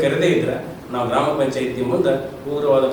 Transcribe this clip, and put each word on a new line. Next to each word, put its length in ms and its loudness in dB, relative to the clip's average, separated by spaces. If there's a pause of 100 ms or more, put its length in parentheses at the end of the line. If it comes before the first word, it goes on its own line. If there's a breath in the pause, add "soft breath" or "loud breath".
ಕರೆದೇ 340 2
ಇದ್ರೆ 200 0 (360)
ನಾವು 180 -2
ಗ್ರಾಮ 160 2 (120)
ಪಂಚಾಯತಿ 520 -2
ಮುಂದೆ 220 2 (380)
ಉಗ್ರವಾದ 420 4